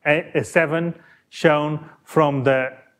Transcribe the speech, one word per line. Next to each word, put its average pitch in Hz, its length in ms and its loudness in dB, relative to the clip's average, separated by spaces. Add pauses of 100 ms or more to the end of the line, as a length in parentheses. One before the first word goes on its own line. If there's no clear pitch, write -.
a, 151 280 0
a 143 100 -2
seven 165 520 -2 (340)
shown 151 580 0 (160)
from 143 400 0
the 131 300 0 (260)